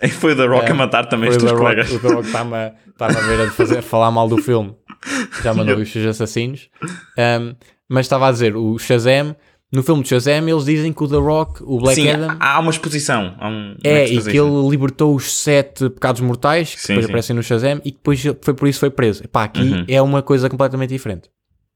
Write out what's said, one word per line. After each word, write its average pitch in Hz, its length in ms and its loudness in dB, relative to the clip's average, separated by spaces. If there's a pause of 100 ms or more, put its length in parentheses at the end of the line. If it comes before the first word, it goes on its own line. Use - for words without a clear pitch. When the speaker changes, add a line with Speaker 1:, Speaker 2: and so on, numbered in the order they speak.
Speaker 1:
<laughs> 123 80 0
Foi 156 240 0
o - 20 -2
The 131 120 4
Rock 123 200 4
a - 40 4
Speaker 2:
Ah, - 20 2
Speaker 1:
matar 120 320 0
também 117 240 0
Speaker 2:
foi 123 80 4
Speaker 1:
os 117 60 2
Speaker 2:
o - 20 6
Speaker 1:
teus 120 140 4
Speaker 2:
The 120 40 4
Rock, 113 120 2
Speaker 1:
colegas. 110 180 0
Speaker 2:
o 117 60 -2
The 120 140 2
Rock 113 180 -4
tá-me 117 240 -4
a, 110 180 -6 (240)
tá-me 113 200 -6
a 110 40 -2
ver 113 200 0
a 107 100 -2
fazer, - 280 0
a - 40 -6
falar 113 260 2
mal 113 180 2
do 113 120 0
filme. 107 360 -2 (680)
Já 117 100 0
mandou 107 220 0
Speaker 1:
Yep. 107 80 -2
Speaker 2:
os 104 80 -10
seus 110 160 -4
assassinos. 117 640 -6 (480)
Ahm, 120 380 0 (320)
mas 127 200 0
estava 135 200 2
a 135 40 4
dizer, 117 240 0
o 113 240 -2
Shazam, 135 560 0 (360)
no 131 120 0
filme 151 180 2
de - 80 -4
Shazam, 143 400 2
eles 156 160 0
dizem 156 260 0
que 151 120 -6
o 147 40 0
The 139 100 0
Rock, 151 460 0
o 131 160 -2
Black 135 220 2
Speaker 1:
Sim, 147 80 4
Speaker 2:
Adam 160 300 -2
Speaker 1:
há 139 200 2
uma 165 120 2
exposição, 143 680 -4
há - 100 -8
um, 110 40 -6
uma 104 320 -10
Speaker 2:
É, 147 240 4
e 120 80 0
Speaker 1:
exposition. 107 160 0
Speaker 2:
que 143 80 4
ele 143 320 2
libertou 143 440 2
os 127 160 -4
sete 139 600 0
pecados 127 300 -2
mortais, 143 520 0
que - 80 -16
Speaker 1:
Sim, - 120 -10
Speaker 2:
depois 113 120 2
Speaker 1:
sim. 104 60 -4
Speaker 2:
aparecem 117 240 -2
no 117 80 -2
Shazam, 127 420 0
e - 60 -8
que - 60 -14
depois 139 260 0 (180)
foi 147 140 0
por 143 120 0
isso 135 120 0
foi 143 100 2
preso. 117 340 0
Epá, 117 200 0
aqui 107 180 -4
Speaker 1:
Uhum. 92 260 0
Speaker 2:
é 135 140 4
uma 139 220 2
coisa 131 260 2
completamente 131 400 -2
diferente. 104 400 -8 (460)